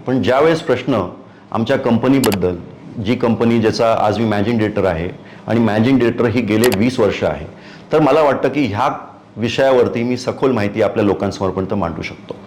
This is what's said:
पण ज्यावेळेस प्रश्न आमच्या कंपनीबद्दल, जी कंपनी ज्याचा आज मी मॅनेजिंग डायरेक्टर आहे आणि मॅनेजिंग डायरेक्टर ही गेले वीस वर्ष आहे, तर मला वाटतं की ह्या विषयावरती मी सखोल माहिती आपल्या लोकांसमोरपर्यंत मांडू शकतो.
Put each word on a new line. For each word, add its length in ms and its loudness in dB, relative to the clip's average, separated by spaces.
पण 160 0
ज्यावेळेस 380 2
प्रश्न 400 -2
आमच्या 260 -2
कंपनीबद्दल, 800 2
जी 120 -2
कंपनी 440 0
ज्याचा 360 2
आज 240 0
मी 60 0
मॅनेजिंग 340 0
डायरेक्टर 260 0
आहे 240 -2
आणि 120 0
मॅनेजिंग 400 4
डायरेक्टर 260 2
ही 160 0
गेले 360 4
वीस 220 0
वर्ष 240 0
आहे, 220 -2
तर 80 2
मला 220 4
वाटतं 280 2
की 160 -2
ह्या 240 -2
विषयावरती 680 2
मी 140 -2
सखोल 340 -2
माहिती 300 0
आपल्या 240 0
लोकांसमोरपर्यंत 680 -2
मांडू 280 -4
शकतो. 340 -12